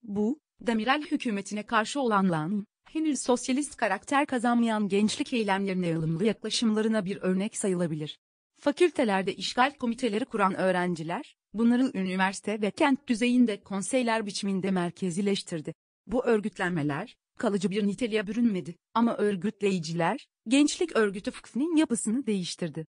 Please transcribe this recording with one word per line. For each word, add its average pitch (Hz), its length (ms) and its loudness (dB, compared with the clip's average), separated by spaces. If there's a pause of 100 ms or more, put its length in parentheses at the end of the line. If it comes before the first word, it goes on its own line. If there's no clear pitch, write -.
Bu, 214 360 -2 (220)
Demirel 240 500 0
hükümetine 208 520 -4
karşı 220 360 -2
olan 208 320 4
Lan'ın, 175 340 -2 (240)
henüz 311 320 -2
sosyalist 254 540 -2
karakter 233 500 0
kazanmayan 233 640 0
gençlik 208 460 0
eylemlerine 190 640 0
ılımlı 165 300 0
yaklaşımlarına 220 800 0
bir 190 120 -6
örnek 190 400 -2
sayılabilir. 165 600 -2 (400)
Fakültelerde 247 760 2
işgal 254 380 0
komiteleri 233 520 -2
kuran 196 300 0
öğrenciler, 180 800 -2 (180)
bunları 240 400 2
üniversite 190 680 -2
ve 202 100 0
kent 277 360 2
düzeyinde 240 560 2
konseyler 220 600 -2
biçiminde 190 460 -2
merkezileştirdi. 180 1000 -2 (340)
Bu 220 180 -2
örgütlenmeler, 180 880 -2 (220)
kalıcı 202 320 0
bir 202 180 0
niteliğe 208 400 -2
bürünmedi 196 480 0 (180)
ama 226 240 2
örgütleyiciler, 190 1120 0 (200)
gençlik 285 480 2
örgütü 208 360 0
fıkhının 311 440 -4
yapısını 262 500 2
değiştirdi. 170 680 -4